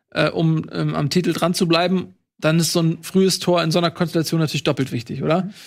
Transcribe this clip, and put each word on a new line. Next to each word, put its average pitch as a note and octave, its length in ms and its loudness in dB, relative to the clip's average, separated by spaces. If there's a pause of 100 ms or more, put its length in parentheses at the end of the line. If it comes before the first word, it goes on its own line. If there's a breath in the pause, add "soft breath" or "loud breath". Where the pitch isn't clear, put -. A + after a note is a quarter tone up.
(120 loud breath)
äh, D#3 180 0
um, D#3+ 420 0
ähm, D#3 240 -4
am D3+ 140 -2
Titel F3 240 0
dran F3 200 0
zu F3+ 140 0
bleiben. F3+ 480 0 (240)
Dann D#3 180 2
ist D#3+ 140 0
so F3 100 2
ein E3 220 0
frühes F#3+ 360 2
Tor F3 240 2
in E3 80 0
so F3 80 2
einer E3+ 120 2
Konstellation E3 480 -2
natürlich D#3 240 -2
doppelt C#3 300 -2
wichtig, C3+ 300 -8
oder? F3+ 260 0 (180 loud breath)